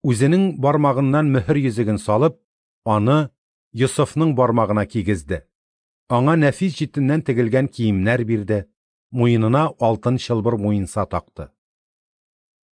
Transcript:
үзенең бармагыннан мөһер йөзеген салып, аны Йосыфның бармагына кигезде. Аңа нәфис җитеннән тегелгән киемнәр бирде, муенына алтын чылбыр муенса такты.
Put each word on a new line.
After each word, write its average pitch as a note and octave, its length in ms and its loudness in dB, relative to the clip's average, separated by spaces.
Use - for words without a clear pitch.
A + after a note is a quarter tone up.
үзенең D3 580 2
бармагыннан C#3+ 720 2
мөһер B2 240 0
йөзеген A2+ 400 0
салып, A2+ 400 0
аны A#2 440 2
Йосыфның C#3 640 0
бармагына A2+ 500 0
кигезде. F#2 600 -4
Аңа C3+ 280 2
нәфис D3+ 400 0
җитеннән D3 480 -2
тегелгән B2 420 0
киемнәр A2 560 0
бирде, G#2+ 440 -4
муенына A#2+ 680 2
алтын A#2+ 380 0
чылбыр A#2 400 -2
муенса G2+ 480 -2
такты. - 440 -10